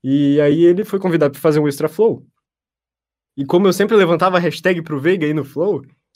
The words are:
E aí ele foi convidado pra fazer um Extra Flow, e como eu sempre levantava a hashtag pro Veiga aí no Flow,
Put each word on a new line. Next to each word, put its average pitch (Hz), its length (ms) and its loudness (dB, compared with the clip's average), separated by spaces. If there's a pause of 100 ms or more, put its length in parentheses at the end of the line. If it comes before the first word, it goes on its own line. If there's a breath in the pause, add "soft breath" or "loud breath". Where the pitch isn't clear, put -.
E 143 380 2
aí 151 240 2
ele 180 200 4
foi 196 140 -6
convidado 165 340 0
pra - 80 -18
fazer 156 200 2
um 151 80 0
Extra 147 200 -4
Flow, 208 360 -2 (1120)
e 139 80 -6
como 175 220 2
eu 180 60 2
sempre 202 240 0
levantava 180 400 2
a 175 40 2
hashtag 175 420 -2
pro 156 180 -8
Veiga 165 260 0
aí 151 80 -2
no 143 100 -4
Flow, 156 380 -6 (340)